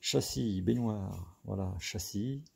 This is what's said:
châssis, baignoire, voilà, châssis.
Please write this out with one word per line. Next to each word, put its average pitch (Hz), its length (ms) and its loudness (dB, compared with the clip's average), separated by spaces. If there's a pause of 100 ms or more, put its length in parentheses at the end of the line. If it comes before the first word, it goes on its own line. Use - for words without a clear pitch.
châssis, 120 600 2
baignoire, 98 800 0
voilà, 98 340 -2
châssis. 110 640 -4 (140)